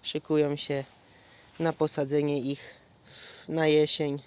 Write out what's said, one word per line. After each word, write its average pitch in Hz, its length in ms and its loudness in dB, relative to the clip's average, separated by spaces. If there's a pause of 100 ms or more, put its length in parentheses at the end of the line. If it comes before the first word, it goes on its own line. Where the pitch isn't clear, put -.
szykują 151 540 0
się 139 280 -6 (760)
na 165 140 0
posadzenie 147 640 0
ich 139 340 -6 (760)
na 156 200 0
jesień 151 600 2